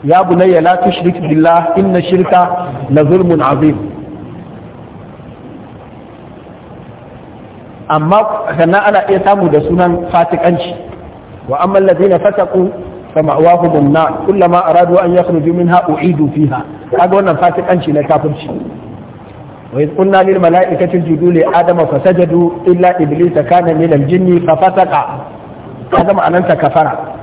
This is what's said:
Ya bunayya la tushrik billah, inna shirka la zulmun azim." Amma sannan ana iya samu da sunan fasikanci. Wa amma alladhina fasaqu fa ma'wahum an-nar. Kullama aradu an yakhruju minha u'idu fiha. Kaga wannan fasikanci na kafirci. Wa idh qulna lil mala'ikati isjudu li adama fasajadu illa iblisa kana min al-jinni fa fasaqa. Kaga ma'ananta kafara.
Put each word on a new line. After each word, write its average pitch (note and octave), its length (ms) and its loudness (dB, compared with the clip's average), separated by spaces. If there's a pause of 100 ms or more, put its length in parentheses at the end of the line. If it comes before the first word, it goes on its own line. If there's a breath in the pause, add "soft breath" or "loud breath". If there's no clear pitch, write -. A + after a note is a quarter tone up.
Ya E3 200 4
bunayya F3+ 380 4
la F3+ 160 2
tushrik F3 440 -2
billah, E3 560 2
inna F#3+ 240 2
shirka F3 680 0 (240)
la D3+ 140 4
zulmun F3 360 2
azim." C#3+ 360 0 (4000)
Amma D#3 320 2 (380)
sannan E3+ 280 2
ana G#3 240 2
iya F#3+ 140 2
samu G3 260 2
da D3 120 2
sunan F3 500 0
fasikanci. F3 640 0 (760)
Wa C#3 100 -4
amma F#3+ 200 0
alladhina F#3 400 2
fasaqu F3+ 520 0 (420)
fa D#3 100 0
ma'wahum E3 540 2
an-nar. D3+ 480 0
Kullama F3 400 2
aradu F3 320 2
an F3 160 2
yakhruju E3+ 400 0
minha F3 360 2
u'idu D3+ 440 0
fiha. C3 280 0 (360)
Kaga F3+ 180 2
wannan F#3+ 220 2
fasikanci F3 560 0
na D3 100 0
kafirci. D3+ 460 -2 (1200)
Wa C3 80 -2
idh D3+ 140 0
qulna F#3+ 280 2
lil F#3+ 160 2
mala'ikati F3+ 580 2
isjudu E3 340 0
li E3 120 2
adama F3 440 2
fasajadu E3+ 760 0
illa F3+ 360 2
iblisa D#3 420 0
kana E3+ 300 2
min E3 200 2
al-jinni F3 520 2
fa D#3+ 120 2
fasaqa. F3+ 440 2 (920)
Kaga F3+ 220 2
ma'ananta F3 420 2
kafara. D3+ 380 0 (300)